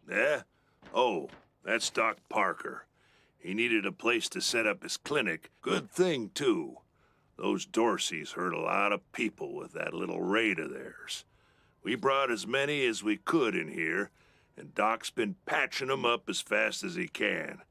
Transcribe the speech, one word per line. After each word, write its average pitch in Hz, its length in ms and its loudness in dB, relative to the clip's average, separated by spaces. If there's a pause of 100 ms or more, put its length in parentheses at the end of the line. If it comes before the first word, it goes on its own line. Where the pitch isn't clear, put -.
Yeah? 127 340 2 (520)
Oh, 107 340 2 (360)
that's 110 260 0
Doc 110 280 0 (100)
Parker. - 580 -2 (520)
He 90 160 -6
needed 110 320 2
a 95 60 -2
place 117 380 0
to - 100 -6
set 113 260 0
up 101 160 0
his - 140 -6
clinic. 107 540 -2 (120)
Good 131 280 -2
thing, 147 440 2
too. 117 440 2 (580)
Those 98 300 -2
Dorseys 92 680 0
hurt 90 220 -2
a 80 60 -4
lot 95 320 2
of 95 200 -4
people - 420 -4
with - 180 -10
that 80 220 -6
little 90 280 -4
raid 101 360 2
of 78 120 -6
theirs. - 540 -10 (580)
We 107 120 -2
brought 135 360 2
as 107 160 0
many 135 400 2
as 107 180 0
we 104 140 2
could 120 360 2
in 85 140 -2
here, 85 420 -2 (460)
and - 180 -18
Doc's 110 360 0
been - 340 -2
patching 139 460 -2
em 135 140 0
up 117 240 2
as 98 120 -4
fast 107 420 0
as 92 120 -6
he 87 140 -4
can. 95 520 -4 (100)